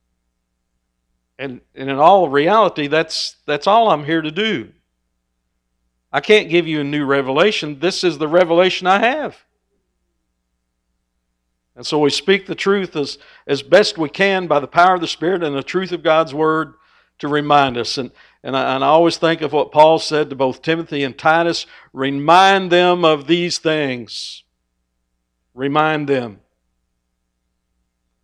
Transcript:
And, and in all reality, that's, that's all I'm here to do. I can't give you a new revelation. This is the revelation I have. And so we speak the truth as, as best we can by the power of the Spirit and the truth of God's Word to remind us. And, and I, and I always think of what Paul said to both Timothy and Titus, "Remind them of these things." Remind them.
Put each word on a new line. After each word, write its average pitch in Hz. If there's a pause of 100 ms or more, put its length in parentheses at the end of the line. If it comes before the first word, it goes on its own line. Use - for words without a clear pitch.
(1400)
And, 127 (160)
and 135
in 135
all 175
reality, 156
that's, - (100)
that's 147
all 220
I'm 147
here 160
to 156
do. 160 (1400)
I 143
can't 214
give 165
you 156
a 143
new 143
revelation. 139
This 185
is 160
the 151
revelation 180
I 196
have. 247 (2500)
And 123
so 151
we 147
speak 196
the 180
truth 196
as, 143 (300)
as 139
best 185
we 156
can 190
by 147
the 131
power 180
of 180
the 160
Spirit 175
and 143
the 135
truth 180
of 165
God's 160
Word 156 (440)
to -
remind 147
us. 120
And, 120 (320)
and 127
I, 131
and 135
I -
always 165
think 165
of 143
what 147
Paul 156
said 151
to 135
both 131
Timothy 160
and 127
Titus, 165 (260)
"Remind 170
them 180
of 151
these 175
things." 139 (1080)
Remind 151
them. 120 (1800)